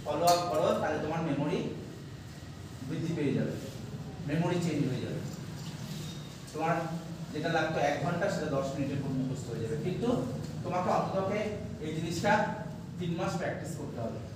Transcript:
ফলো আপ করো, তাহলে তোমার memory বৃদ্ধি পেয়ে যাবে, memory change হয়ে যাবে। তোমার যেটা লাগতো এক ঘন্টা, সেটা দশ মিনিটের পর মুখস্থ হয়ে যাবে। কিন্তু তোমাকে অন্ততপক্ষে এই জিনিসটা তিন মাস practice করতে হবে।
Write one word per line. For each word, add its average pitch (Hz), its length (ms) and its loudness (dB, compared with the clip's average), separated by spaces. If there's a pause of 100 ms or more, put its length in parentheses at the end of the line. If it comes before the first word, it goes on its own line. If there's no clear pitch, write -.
ফলো 151 200 2
আপ 175 240 8
করো, 156 320 4
তাহলে 151 180 0
তোমার 151 240 0
memory - 520 0 (1160)
বৃদ্ধি - 240 -2
পেয়ে 143 200 2
যাবে, - 160 2 (760)
memory 170 280 2
change 160 340 2
হয়ে 117 120 0
যাবে। - 200 -2 (1300)
তোমার 165 240 4 (560)
যেটা 156 160 0
লাগতো 160 320 2
এক - 220 4
ঘন্টা, 170 280 2
সেটা 156 160 0
দশ 139 180 2 (100)
মিনিটের 139 280 0
পর - 60 -2
মুখস্থ 123 420 0
হয়ে 113 100 -4
যাবে। 113 160 -2
কিন্তু 220 500 2 (380)
তোমাকে - 260 2
অন্ততপক্ষে 208 680 2 (220)
এই 156 140 -4
জিনিসটা - 600 4 (440)
তিন 165 160 0
মাস 185 220 0
practice - 420 -2
করতে - 220 -6
হবে। 110 180 -4 (180)